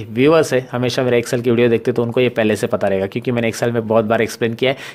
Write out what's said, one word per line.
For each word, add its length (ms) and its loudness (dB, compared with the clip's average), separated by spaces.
व्यूअर्स 420 4
हैं, 180 -2
हमेशा 320 -2
मेरे 180 2
Excel 200 -2
की 80 -2
वीडियो 200 4
देखते 220 0
हैं, 40 -2
तो 80 0
उनको 180 -2
ये 100 2
पहले 240 0
से 120 -2
पता 200 -2
रहेगा, 200 0
क्योंकि 240 -6
मैंने 200 0
Excel 200 -2
में 160 -2
बहुत 180 2
बार 160 2
एक्सप्लेन 320 -2
किया 180 0
है 60 -4